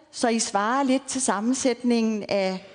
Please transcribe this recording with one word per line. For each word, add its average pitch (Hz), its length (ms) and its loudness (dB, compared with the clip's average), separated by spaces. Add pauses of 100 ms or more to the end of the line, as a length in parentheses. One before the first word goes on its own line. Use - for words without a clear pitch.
(120)
så - 160 -2
I 226 120 2
svarer 226 440 0
lidt 262 240 2
til 262 140 -4
sammensætningen 233 1080 0
af 190 460 -2